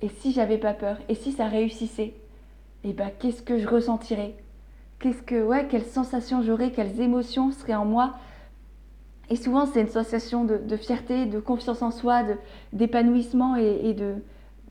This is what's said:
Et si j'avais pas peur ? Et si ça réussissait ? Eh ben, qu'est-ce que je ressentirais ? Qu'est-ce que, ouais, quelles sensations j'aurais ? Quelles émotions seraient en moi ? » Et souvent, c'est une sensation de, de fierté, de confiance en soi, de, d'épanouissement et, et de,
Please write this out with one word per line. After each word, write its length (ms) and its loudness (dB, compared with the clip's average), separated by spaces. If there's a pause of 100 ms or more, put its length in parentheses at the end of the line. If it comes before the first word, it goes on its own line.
Et 60 -2
si 240 -4
j'avais 260 2
pas 140 0
peur ? 240 -4 (120)
Et 60 2
si 180 -4
ça 140 0
réussissait ? 680 -2 (720)
Eh 80 -4
ben, 260 -4
qu'est-ce 240 -2
que 160 0
je 80 0
ressentirais ? 680 0 (640)
Qu'est-ce 220 0
que, 200 0
ouais, 260 2
quelles 160 0
sensations 580 -2
j'aurais ? 280 2
Quelles 300 -2
émotions 500 2
seraient 240 -4
en 100 0
moi ? » 300 2 (1160)
Et 60 0
souvent, 300 2
c'est 140 2
une 80 4
sensation 560 -2
de, 140 2
de 180 -4
fierté, 500 -2
de 140 -2
confiance 420 -2
en 80 0
soi, 320 2
de, 140 0 (360)
d'épanouissement 840 2
et, 260 2
et 120 0
de, 220 -4 (540)